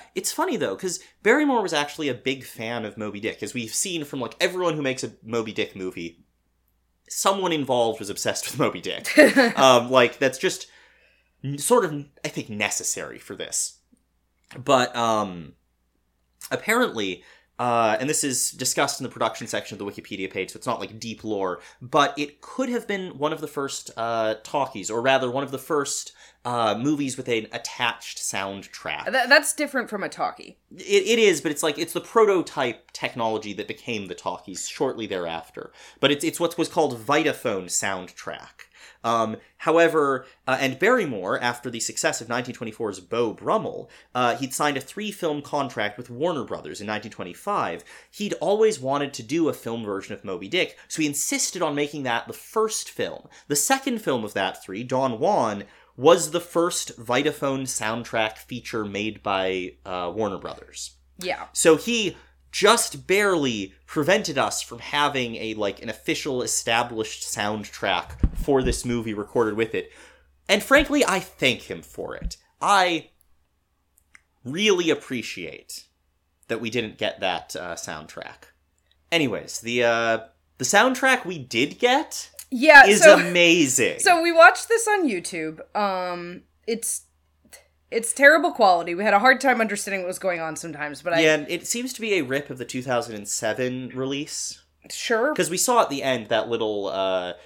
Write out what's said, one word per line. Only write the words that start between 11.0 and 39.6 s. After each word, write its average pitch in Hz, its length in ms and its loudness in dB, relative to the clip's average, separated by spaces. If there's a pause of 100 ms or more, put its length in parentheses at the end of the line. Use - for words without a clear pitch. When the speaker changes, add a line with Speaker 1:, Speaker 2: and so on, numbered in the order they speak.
Speaker 1:
n-, 143 140 -6
sort 226 280 2
of, 147 200 -6 (200)
I 208 40 -4
think, - 220 -8
necessary 95 680 -4
for - 160 -14
this. - 440 -6 (800)
But, 127 380 4
um, 104 600 -2 (960)
apparently, 131 720 -2 (340)
uh, 117 400 2
and 131 120 -4
this 151 120 0
is 131 280 -2
discussed 135 500 -2
in 131 40 -6
the 120 60 -8
production 117 360 -4
section 107 280 -6
of 98 40 -14
the 101 120 -6
Wikipedia 98 400 -10
page, 95 200 -6
so - 80 -16
it's - 80 -10
not, 117 120 -2
like, 104 220 -12
deep 113 240 -12
lore, 98 360 -4 (200)
but 139 380 2
it 143 240 -8
could 254 260 -4
have 233 180 -4
been 185 300 -6
one 151 160 -2
of 156 80 -8
the 151 80 -8
first, - 480 -8
uh, 113 460 -2
talkies, 110 480 -4
or 117 100 -2
rather, 127 300 2
one 135 120 -4
of 131 100 -8
the 127 60 -8
first, - 540 -4 (320)
uh, 117 340 0
movies 139 380 -2
with 127 120 -10
an 110 220 0
attached - 680 -4
soundtrack. 98 920 -6
Speaker 2:
Th-, 247 160 0
that's 294 280 4
different 262 360 -4
from 208 140 -6
a - 40 -6
talkie. - 500 -8 (180)
Speaker 1:
It, 190 300 2
it 233 120 4
is, 190 220 6
but 156 100 -2
it's, 147 120 -4
like, 147 160 0
it's 156 160 -6
the 170 60 -2
prototype 170 920 2
technology 110 600 -4
that 101 120 -8
became 104 400 -8
the 87 80 -10
talkies - 540 -10
shortly 127 380 -4
thereafter. 85 640 -8 (260)
But 139 140 4
it's, 143 120 -2
it's 156 140 -2
what 170 200 -2
was 160 100 0
called 127 360 0
Vitaphone 131 600 0
soundtrack. - 1040 -8 (360)
Um, 113 340 0 (220)
however, 156 680 4 (200)